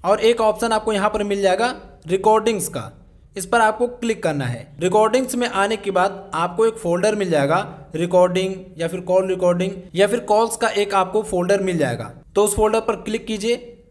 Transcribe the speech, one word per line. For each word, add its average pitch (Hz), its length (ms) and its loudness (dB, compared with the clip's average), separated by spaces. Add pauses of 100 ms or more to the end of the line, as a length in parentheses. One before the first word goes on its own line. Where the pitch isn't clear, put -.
और 208 160 2
एक 233 200 2
option 220 320 0
आपको 220 200 -2
यहाँ 208 180 0
पर 214 140 -2
मिल 202 180 -2
जाएगा 196 260 2 (380)
recordings 208 640 2
का, 120 220 -10 (460)
इस 180 100 -8
पर 233 140 2
आपको 220 280 2
click 226 340 -4
करना 147 220 0
है। 120 220 -6 (140)
Recordings 214 540 2
में 240 140 -2
आने 202 280 0
के 202 140 -6
बाद 185 440 0
आपको 180 320 0
एक 220 120 -2
folder 175 360 0
मिल 190 160 -2
जाएगा 156 300 2 (340)
recording 180 600 2 (240)
या 165 100 -4
फिर 175 140 -6
call 190 260 2
recording 180 440 0 (220)
या 190 120 4
फिर 240 160 0
calls 220 340 2
का 226 140 -2
एक 202 240 -2
आपको 190 300 0
folder 190 380 0
मिल 180 160 -2
जाएगा, 120 340 -4 (220)
तो 202 100 4
उस 208 120 0
folder 220 240 2
पर 220 180 -2
click 220 280 -6
कीजिए। 220 300 -2 (340)